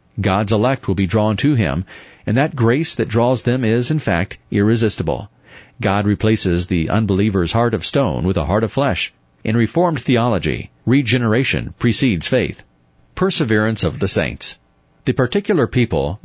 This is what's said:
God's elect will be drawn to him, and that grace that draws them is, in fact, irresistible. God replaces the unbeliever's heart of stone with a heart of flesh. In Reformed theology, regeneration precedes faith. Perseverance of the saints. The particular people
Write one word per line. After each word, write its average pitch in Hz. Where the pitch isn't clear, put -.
God's 101
elect 117
will 95
be 95
drawn 107
to 147
him, 87
and 107
that 147
grace 127
that 110
draws 120
them 127
is, 120
in 156
fact, 87
irresistible. 101
God 104
replaces 101
the 87
unbeliever's 98
heart 117
of 90
stone 87
with 95
a 80
heart 104
of -
flesh. 131
In 110
Reformed 147
theology, 104
regeneration 117
precedes 113
faith. 110
Perseverance 113
of 82
the 95
saints. -
The 131
particular 156
people 87